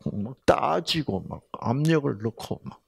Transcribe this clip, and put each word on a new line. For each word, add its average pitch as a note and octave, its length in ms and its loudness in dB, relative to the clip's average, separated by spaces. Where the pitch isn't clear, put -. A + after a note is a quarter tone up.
막 C3 240 -6
따지고, D3+ 840 2
막 - 140 -10
압력을 C#3 600 2
넣고, - 420 -6
막 - 240 -14